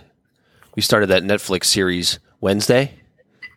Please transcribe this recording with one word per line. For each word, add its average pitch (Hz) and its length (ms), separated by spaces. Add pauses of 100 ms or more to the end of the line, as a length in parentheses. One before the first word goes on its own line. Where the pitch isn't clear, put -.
(760)
we 110 80
started 104 260
that 92 140
Netflix 98 440
series 90 520 (220)
Wednesday, 110 540 (640)